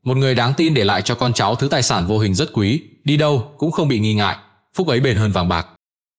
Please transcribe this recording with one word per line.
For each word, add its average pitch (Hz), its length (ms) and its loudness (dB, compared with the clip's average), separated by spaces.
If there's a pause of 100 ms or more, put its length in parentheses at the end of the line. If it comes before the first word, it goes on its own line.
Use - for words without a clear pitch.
Một 127 140 -2
người 135 180 2
đáng 120 220 0
tin 160 160 2
để 113 100 2
lại 98 180 0
cho 113 140 -2
con 123 180 -2
cháu 107 220 0
thứ 135 120 -4
tài 151 160 0
sản 90 240 0
vô 107 120 0
hình 101 160 0
rất 151 180 -4
quý, 110 280 0 (220)
đi 143 140 0
đâu 147 400 0
cũng 160 140 -2
không 165 160 -2
bị 120 120 0
nghi 107 140 0
ngại, 101 240 0 (360)
phúc 180 140 -2
ấy 127 120 2
bền 131 160 2
hơn 104 160 0
vàng 90 180 0
bạc. 85 180 -2 (500)